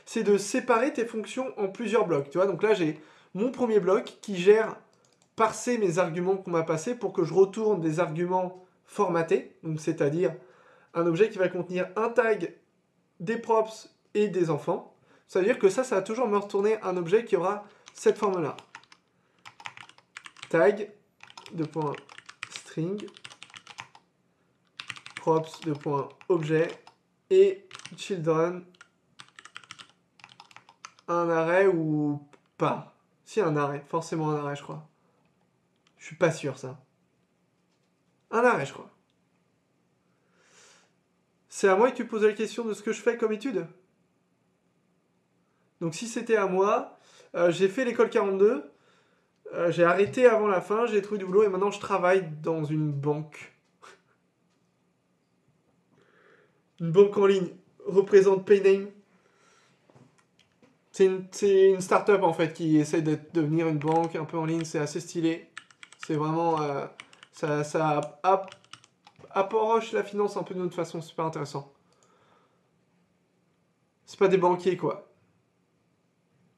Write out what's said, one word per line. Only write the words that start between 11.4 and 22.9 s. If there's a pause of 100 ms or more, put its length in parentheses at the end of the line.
contenir
un
tag, (640)
des
props (200)
et
des
enfants. (320)
C'est-à-dire
que
ça,
ça
va
toujours
me
retourner
un
objet
qui
aura (280)
cette
forme-là. (1900)
Tag, (640)
deux
points, (560)
string, (2000)